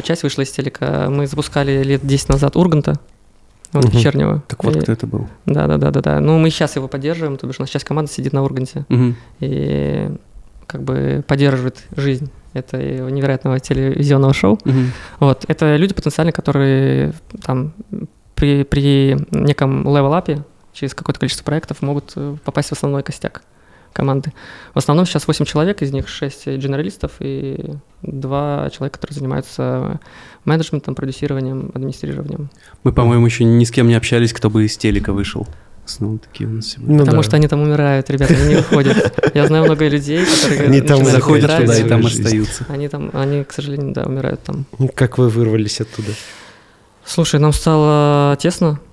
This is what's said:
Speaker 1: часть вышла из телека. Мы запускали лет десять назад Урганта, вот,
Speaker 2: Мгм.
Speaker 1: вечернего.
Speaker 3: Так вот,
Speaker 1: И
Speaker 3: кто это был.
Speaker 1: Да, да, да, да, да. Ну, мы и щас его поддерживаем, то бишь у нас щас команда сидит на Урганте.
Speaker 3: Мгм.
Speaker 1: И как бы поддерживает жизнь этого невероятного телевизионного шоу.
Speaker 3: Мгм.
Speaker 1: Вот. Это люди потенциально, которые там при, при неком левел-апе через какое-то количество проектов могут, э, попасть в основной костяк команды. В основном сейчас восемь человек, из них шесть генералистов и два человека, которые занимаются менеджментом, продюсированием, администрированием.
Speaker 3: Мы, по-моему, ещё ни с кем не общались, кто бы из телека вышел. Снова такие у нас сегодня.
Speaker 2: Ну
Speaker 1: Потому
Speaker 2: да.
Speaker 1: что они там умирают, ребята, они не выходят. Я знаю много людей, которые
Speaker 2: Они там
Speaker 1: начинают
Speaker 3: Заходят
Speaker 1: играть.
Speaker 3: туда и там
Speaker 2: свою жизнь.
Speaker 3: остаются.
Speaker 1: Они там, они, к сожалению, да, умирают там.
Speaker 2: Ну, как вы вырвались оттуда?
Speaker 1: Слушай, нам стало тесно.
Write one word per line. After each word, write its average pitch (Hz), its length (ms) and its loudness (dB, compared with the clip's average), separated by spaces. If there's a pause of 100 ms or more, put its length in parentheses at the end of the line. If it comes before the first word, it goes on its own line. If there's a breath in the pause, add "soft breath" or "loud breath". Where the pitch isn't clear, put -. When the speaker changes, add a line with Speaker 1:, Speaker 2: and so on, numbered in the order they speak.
Speaker 1:
часть - 200 -2
вышла 139 200 -2
из - 80 -6
телека. 139 580 -4
Мы 143 180 0
запускали 139 560 -2
лет 139 220 0
десять 135 240 0
назад 139 260 2
Урганта, 156 420 2 (760)
вот, 139 120 4
Speaker 2:
Мгм. 113 120 4
Speaker 1:
вечернего. 135 500 2
Speaker 3:
Так - 160 -8
вот, 156 140 2
Speaker 1:
И - 20 2
Speaker 3:
кто - 140 0
это - 120 -4
был. - 220 -6 (180)
Speaker 1:
Да, 147 220 0
да, - 100 2
да, 143 140 2
да, 139 100 0
да. 147 200 0
Ну, 156 180 4
мы 160 80 4
и 160 40 2
щас - 260 -2
его 131 100 -6
поддерживаем, 147 500 -4
то - 80 -10
бишь 127 140 -8
у 131 40 -4
нас 131 60 -6
щас - 140 -6
команда 151 280 -4
сидит 139 220 -4
на 135 100 0
Урганте. 135 460 -4
Speaker 3:
Мгм. 120 260 0 (260 loud breath)
Speaker 1:
И 143 680 -2 (560)
как - 180 -4
бы 135 440 -2
поддерживает 135 560 0 (120)
жизнь 139 340 -2 (240)
этого 131 580 -6
невероятного 135 480 0
телевизионного 135 760 2
шоу. 202 300 2
Speaker 3:
Мгм. 131 280 2 (280 loud breath)
Speaker 1:
Вот. 139 280 2
Это 151 280 2
люди 190 180 2
потенциально, 160 380 0
которые 135 840 2 (300)
там 139 300 -4 (640)
при, 143 280 2
при 139 540 2 (140)
неком 135 520 0
левел-апе 147 600 0 (280)
через 135 220 -8
какое-то - 260 -8
количество - 240 -4
проектов 156 380 -4
могут, 143 340 -4
э, 143 300 -8
попасть 147 240 -4
в - 20 -10
основной 139 320 -2
костяк - 380 -10 (500 soft breath)
команды. 135 400 -2 (420 loud breath)
В - 40 -2
основном 151 280 2
сейчас 165 220 -2
восемь 156 180 -2
человек, 170 360 -2
из 139 100 -4
них 135 160 -6
шесть - 400 -10
генералистов 139 720 -6
и 139 540 -8 (280)
два 143 680 -4
человека, - 300 -8
которые - 160 -10
занимаются 135 840 -6 (460 loud breath)
менеджментом, 151 500 -2
продюсированием, 135 800 -6
администрированием. 143 760 -8 (360 soft breath)
Speaker 3:
Мы, 123 80 4
по-моему, 120 320 4
ещё 117 180 2
ни 117 220 6
с 117 60 -4
кем 120 180 4
не 117 60 4
общались, 117 360 2
кто 113 180 -2
бы 107 160 2
из 107 120 -4
телека 101 340 0
вышел. 98 340 -6 (400 soft breath)
Снова 110 340 -6
такие - 280 -10
у 110 60 -6
нас 110 140 -8
сегодня. 120 300 -2
Speaker 2:
Ну - 60 6
Speaker 1:
Потому 151 200 4
Speaker 2:
да. - 40 0
Speaker 1:
что - 80 2
они 151 140 4
там 147 120 0
умирают, 147 480 2
ребята, 139 260 4
они 139 120 4
не 151 100 6
выходят. 147 760 2
Я 147 140 4
знаю 156 180 4
много 156 240 2
людей, 147 340 0
которые 147 460 2
Speaker 2:
Они 139 120 8
там 147 180 4
Speaker 1:
начинают 135 120 6 (120)
Speaker 3:
Заходят 147 220 6
Speaker 1:
играть. 156 200 4
Speaker 3:
туда 117 140 6
и - 20 4
там 113 80 2 (140)
Speaker 2:
свою 120 60 4
жизнь. 113 140 -2
Speaker 3:
остаются. 107 460 -2
Speaker 1:
Они 143 180 -6
там, 143 260 -8
они, 139 300 -2
к - 80 -12
сожалению, 143 420 -6
да, - 120 -4
умирают 135 380 -4
там. 139 220 -8 (120)
Speaker 2:
Ну, 131 100 2
как 127 300 -2
вы 127 100 4
вырвались 110 540 0
оттуда? 107 300 -8 (960 loud breath)
Speaker 1:
Слушай, 156 340 0
нам 147 140 4
стало 147 840 2
тесно. 165 420 0 (140)